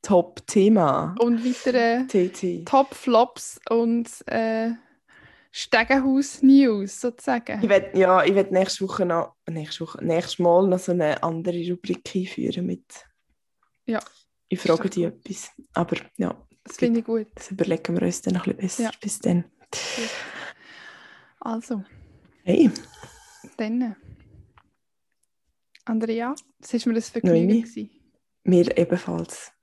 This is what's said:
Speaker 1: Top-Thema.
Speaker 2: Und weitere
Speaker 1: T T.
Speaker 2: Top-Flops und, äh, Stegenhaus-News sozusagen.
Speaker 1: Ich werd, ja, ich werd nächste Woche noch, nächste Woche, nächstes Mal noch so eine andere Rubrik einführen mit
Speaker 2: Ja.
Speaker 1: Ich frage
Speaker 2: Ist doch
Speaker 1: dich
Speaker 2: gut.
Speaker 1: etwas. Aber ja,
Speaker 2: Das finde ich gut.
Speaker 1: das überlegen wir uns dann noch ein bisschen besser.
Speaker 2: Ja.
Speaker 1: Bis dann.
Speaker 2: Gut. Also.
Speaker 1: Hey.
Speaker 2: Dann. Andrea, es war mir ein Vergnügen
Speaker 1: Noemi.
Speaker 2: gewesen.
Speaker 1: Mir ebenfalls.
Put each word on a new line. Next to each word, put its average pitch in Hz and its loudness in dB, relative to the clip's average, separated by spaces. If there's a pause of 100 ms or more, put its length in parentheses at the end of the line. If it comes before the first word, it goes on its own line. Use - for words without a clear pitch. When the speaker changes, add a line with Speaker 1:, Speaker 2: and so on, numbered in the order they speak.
Speaker 1:
Top-Thema. 185 2
Speaker 2:
Und 233 0
weitere 247 0
Speaker 1:
T 185 0
T. 175 -6
Speaker 2:
Top-Flops - 0 (100)
und, 233 0 (180)
äh, 226 -2 (800)
Stegenhaus-News 262 4
sozusagen. 240 -4
Speaker 1:
Ich 226 0
werd, 190 4
ja, 185 6
ich 185 4
werd 196 2
nächste 190 0
Woche 190 -2
noch, 170 -2 (120)
nächste 156 -10
Woche, - -12
nächstes 165 -2
Mal 175 6
noch 185 2
so 180 -4
eine 151 0
andere 170 -4
Rubrik 180 -6
einführen 185 -4
mit - -10 (800)
Speaker 2:
Ja. 220 -4 (480)
Speaker 1:
Ich 190 -4
frage 165 2
Speaker 2:
Ist - -4
doch 185 -2
Speaker 1:
dich 180 -4
Speaker 2:
gut. - -8
Speaker 1:
etwas. - -14 (220)
Aber 170 -2 (200)
ja, - -6 (160)
Speaker 2:
Das - -20
finde 233 0
ich 226 -10
gut. 226 -4
Speaker 1:
das - -16
überlegen 175 -2
wir - 0
uns 180 -4
dann 185 -2
noch 180 -4
ein 196 -2
bisschen 190 -6
besser. 240 -4
Speaker 2:
Ja. 220 -4 (100)
Speaker 1:
Bis - -8
dann. 175 0 (280)
Speaker 2:
Gut. - -8 (1300)
Also. 226 -8 (600)
Speaker 1:
Hey. 254 4 (840)
Speaker 2:
Dann. 226 -4 (1900)
Andrea, 226 -4 (280)
es - -12
war 233 0
mir 226 2
ein - -4
Vergnügen 180 2
Speaker 1:
Noemi. 226 4
Speaker 2:
gewesen. 214 -12 (540)
Speaker 1:
Mir 180 4
ebenfalls. 170 -4 (120)